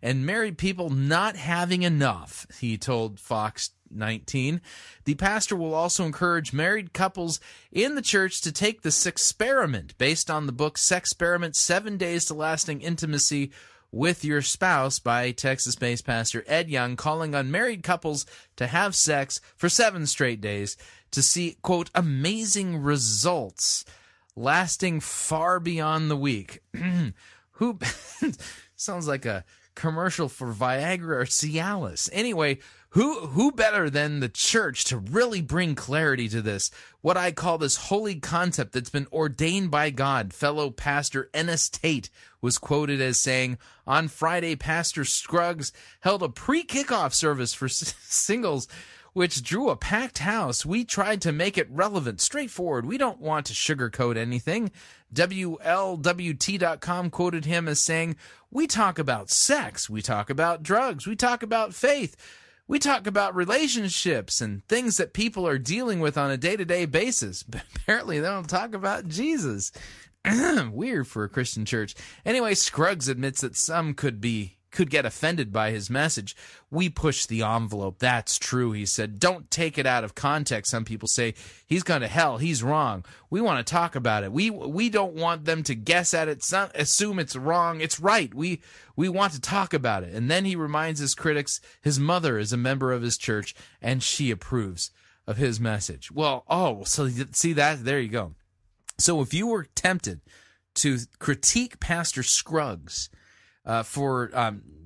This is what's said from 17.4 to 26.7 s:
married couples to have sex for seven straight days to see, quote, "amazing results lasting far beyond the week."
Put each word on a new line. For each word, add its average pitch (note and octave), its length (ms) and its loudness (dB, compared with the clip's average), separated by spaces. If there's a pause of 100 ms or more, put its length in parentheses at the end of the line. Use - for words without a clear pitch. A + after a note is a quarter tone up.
married G#3 320 0
couples D#3+ 420 -2 (300)
to B2 140 -2
have F3+ 260 2
sex C#3+ 460 2 (160)
for F3 120 0
seven F#3+ 380 4
straight B2 340 0
days G2+ 360 -4 (340)
to C#3 100 -2
see, E3+ 400 2
quote, F3 320 0
"amazing F3+ 840 0
results C#3 1080 0 (520)
lasting D#3+ 640 2
far E3 580 0
beyond D#3+ 500 0
the D3+ 80 2
week." B2+ 440 -2 (120)